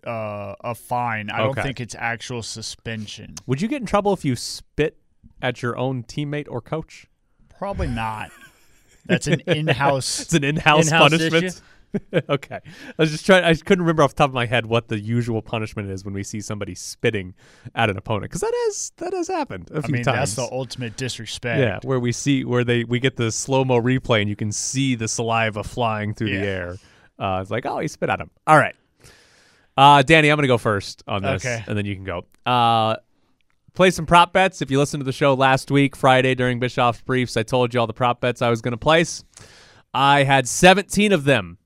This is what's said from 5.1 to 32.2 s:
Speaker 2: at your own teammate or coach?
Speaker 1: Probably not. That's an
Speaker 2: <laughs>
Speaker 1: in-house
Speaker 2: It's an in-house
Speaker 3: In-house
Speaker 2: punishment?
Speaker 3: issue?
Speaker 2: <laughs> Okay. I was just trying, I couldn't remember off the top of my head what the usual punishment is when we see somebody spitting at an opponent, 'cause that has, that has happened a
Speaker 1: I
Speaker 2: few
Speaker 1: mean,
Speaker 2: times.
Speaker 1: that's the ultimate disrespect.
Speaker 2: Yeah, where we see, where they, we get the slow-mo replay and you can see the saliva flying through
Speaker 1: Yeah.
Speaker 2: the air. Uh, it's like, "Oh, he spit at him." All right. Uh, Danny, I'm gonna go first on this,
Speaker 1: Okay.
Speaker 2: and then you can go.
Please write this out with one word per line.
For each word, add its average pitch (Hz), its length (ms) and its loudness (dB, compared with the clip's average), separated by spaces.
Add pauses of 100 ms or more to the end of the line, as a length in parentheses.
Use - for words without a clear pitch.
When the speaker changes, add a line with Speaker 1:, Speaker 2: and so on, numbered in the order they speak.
Speaker 2:
at 123 200 -4
your 120 140 -4
own 127 280 -4
teammate 147 440 -6
or 123 120 -8
coach? - 480 -10 (500)
Speaker 1:
Probably 190 300 -6
not. 110 420 -6 (760)
That's 170 200 0
an 156 140 0
Speaker 2:
<laughs> - 80 -12
Speaker 1:
in-house 143 720 0
Speaker 2:
It's - 140 -6
an 143 100 2
in-house 156 420 4
Speaker 3:
In-house 151 240 6
Speaker 2:
punishment? 165 340 2
Speaker 3:
issue? 180 200 -8
Speaker 2:
<laughs> - 60 -20 (580)
Okay. 139 360 -4
I - 340 -20
was 160 120 2
just 156 140 -8
trying, 185 200 8
I 165 100 6
couldn't 180 280 0
remember 160 200 2
off 139 80 4
the - 80 -14
top 151 100 4
of 131 60 -6
my 120 100 0
head 113 220 0
what 117 220 0
the 110 120 -4
usual 113 400 -2
punishment 107 500 -8
is 95 140 -10
when 101 80 -8
we 98 120 -6
see 104 180 -10
somebody 101 320 -8
spitting 98 600 -4 (400)
at 117 140 2
an 98 80 -2
opponent, 104 340 -6
'cause - 120 -8
that 453 100 -2 (140)
has, - 320 -6
that 359 160 -8
has 349 140 -6
happened 285 440 -6
a 151 60 -4
Speaker 1:
I - 20 -2
Speaker 2:
few 151 140 -4
Speaker 1:
mean, 120 100 -2
Speaker 2:
times. 131 300 0
Speaker 1:
that's 120 140 -4
the 127 60 -10
ultimate 127 440 -8
disrespect. 120 600 -6
Speaker 2:
Yeah, 113 200 0 (100)
where 131 100 0
we 120 140 0
see, 135 320 0
where 123 200 0
they, 120 200 2
we 117 160 -2
get 131 160 0
the 113 160 -2
slow-mo 131 480 2
replay 123 400 2
and 104 80 0
you 104 80 -4
can 107 160 -4
see 131 420 -2
the 113 140 -4
saliva 113 560 0
flying 107 480 -2
through 110 160 -2
Speaker 1:
Yeah. 98 120 -2
Speaker 2:
the 101 60 -2
air. 92 300 -6 (420)
Uh, 95 220 -2
it's 95 100 -8
like, 110 140 -4
"Oh, - 140 -4
he 156 100 -4
spit - 220 -6
at 92 100 -2
him." 78 100 -12 (160)
All 156 120 6
right. 107 160 -6 (1000)
Uh, 143 260 8
Danny, 151 280 6
I'm 151 60 4
gonna 147 120 0
go 120 100 4
first - 480 -4
on 101 160 -4
this, 135 220 -4
Speaker 1:
Okay. 117 220 -4
Speaker 2:
and 107 100 -4
then 104 80 -2
you 101 100 -6
can 95 100 -14
go. 90 220 -8 (180)